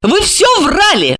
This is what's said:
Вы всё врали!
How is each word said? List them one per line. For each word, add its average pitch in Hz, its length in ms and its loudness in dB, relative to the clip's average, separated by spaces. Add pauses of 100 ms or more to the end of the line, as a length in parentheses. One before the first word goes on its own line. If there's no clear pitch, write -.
Вы 320 160 0
всё 415 240 -2 (160)
врали! 285 580 0